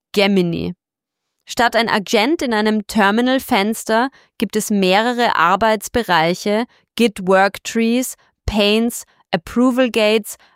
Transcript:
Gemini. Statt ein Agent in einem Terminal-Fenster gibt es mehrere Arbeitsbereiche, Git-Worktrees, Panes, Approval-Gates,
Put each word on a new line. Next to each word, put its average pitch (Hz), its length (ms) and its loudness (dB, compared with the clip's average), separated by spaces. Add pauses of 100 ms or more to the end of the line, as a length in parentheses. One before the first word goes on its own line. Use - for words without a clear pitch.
(140)
Gemini. 180 600 0 (720)
Statt 233 300 0
ein 226 140 0
Agent 220 520 0
in 247 120 -2
einem 214 340 0
Terminal-Fenster 226 1200 0 (280)
gibt 208 180 -4
es 214 140 -4
mehrere 214 680 2
Arbeitsbereiche, 202 1300 0 (300)
Git-Worktrees, 220 1200 0 (300)
Panes, 214 580 0 (280)
Approval-Gates, 226 1040 0 (200)